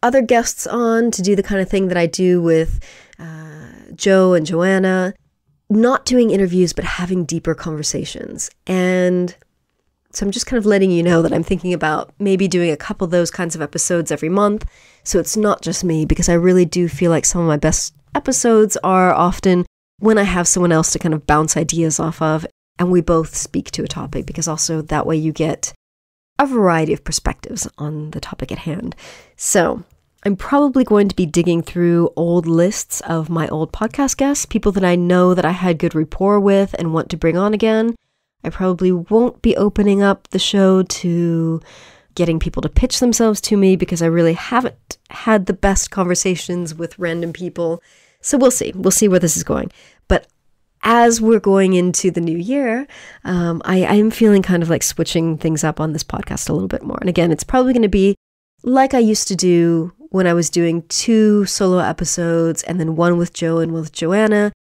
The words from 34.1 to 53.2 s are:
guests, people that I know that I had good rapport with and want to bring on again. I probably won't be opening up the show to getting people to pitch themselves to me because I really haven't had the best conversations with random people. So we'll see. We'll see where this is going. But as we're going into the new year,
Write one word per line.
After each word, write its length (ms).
guests, 300
people 260
that 120
I 100
know 400
that 100
I 60
had 280
good 160
rapport 460
with 380
and 160
want 160
to 60
bring 200
on 160
again. 420
I 60
probably 420
won't 500
be 140
opening 440
up 280
the 100
show 460
to 760
getting 240
people 240
to 60
pitch 320
themselves 400
to 160
me 180
because 260
I 60
really 280
haven't 640
had 360
the 60
best 380
conversations 840
with 280
random 320
people. 500
So 180
we'll 140
see. 240
We'll 160
see 160
where 100
this 180
is 60
going. 300
But 220
as 360
we're 200
going 340
into 380
the 80
new 180
year, 480